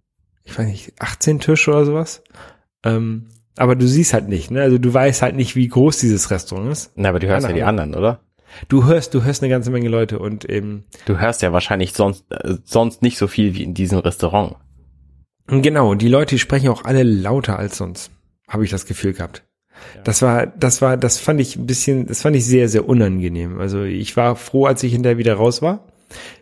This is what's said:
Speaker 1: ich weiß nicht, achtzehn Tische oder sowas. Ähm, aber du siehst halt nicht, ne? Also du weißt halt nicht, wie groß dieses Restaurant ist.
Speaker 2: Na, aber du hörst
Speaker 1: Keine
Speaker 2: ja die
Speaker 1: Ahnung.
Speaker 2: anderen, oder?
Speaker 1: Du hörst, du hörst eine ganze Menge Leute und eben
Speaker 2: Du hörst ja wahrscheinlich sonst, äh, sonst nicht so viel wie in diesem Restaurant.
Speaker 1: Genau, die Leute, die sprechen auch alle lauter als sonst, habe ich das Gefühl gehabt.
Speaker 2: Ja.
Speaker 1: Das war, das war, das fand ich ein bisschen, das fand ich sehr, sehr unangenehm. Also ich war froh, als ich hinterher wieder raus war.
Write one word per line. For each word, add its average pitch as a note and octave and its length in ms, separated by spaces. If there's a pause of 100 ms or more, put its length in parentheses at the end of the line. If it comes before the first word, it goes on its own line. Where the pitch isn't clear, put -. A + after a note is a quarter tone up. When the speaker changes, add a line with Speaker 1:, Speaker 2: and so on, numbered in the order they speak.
(440)
Speaker 1:
ich - 140
weiß A2 100
nicht, G2 320
achtzehn - 400
Tische D#3 320
oder D3 140
sowas. D#3 380 (600)
Ähm, A2+ 460 (280)
aber B2 180
du B2 120
siehst D3+ 260
halt G2+ 160
nicht, F#2 220
ne? C3 100
Also C3 160
du B2 160
weißt C3 300
halt B2+ 120
nicht, C3 200
wie B2+ 120
groß C3 300
dieses A2 320
Restaurant F#2+ 420
ist. - 240
Speaker 2:
Na, G2 140
aber F2+ 100
du F#2 80
hörst F#2+ 200
Speaker 1:
Keine E2+ 100
Speaker 2:
ja D#2 80
die - 20
Speaker 1:
Ahnung. G#2+ 140
Speaker 2:
anderen, D2+ 180
oder? A2+ 200 (480)
Speaker 1:
Du C3+ 180
hörst, D#3+ 300
du B2 80
hörst C3+ 180
eine C3+ 80
ganze B2+ 220
Menge A#2+ 180
Leute A2+ 300
und G#2+ 260
eben G#2 400 (220)
Speaker 2:
Du G2 100
hörst A2+ 240
ja F2 100
wahrscheinlich F2+ 420
sonst, G2 380
äh, - 320
sonst A#2 380
nicht A#2+ 160
so - 100
viel G2+ 280
wie - 80
in F#2 100
diesem F#2+ 240
Restaurant. F2 600 (880)
Speaker 1:
Genau, C3+ 480
die G#2+ 120
Leute, C#3 280
die A#2+ 40
sprechen C3+ 300
auch - 160
alle C3 180
lauter G#2+ 560
als G2+ 180
sonst, F2+ 340 (360)
habe G#2+ 160
ich G2 80
das G2 140
Gefühl - 280
gehabt. - 300 (520)
Speaker 2:
Ja. - 80
Speaker 1:
Das - 180
war, A#2+ 260
das - 340
war, C3 140
das B2 240
fand D3+ 220
ich - 160
ein A#2+ 80
bisschen, B2+ 400
das - 160
fand D3+ 160
ich A#2+ 80
sehr, B2 240
sehr G#2+ 180
unangenehm. F#2 720
Also G2 240
ich F#2+ 320
war A#2+ 220
froh, C3+ 300
als C3+ 160
ich A#2+ 100
hinterher A#2+ 240
wieder A#2 160
raus A#2 280
war. F3+ 240 (560)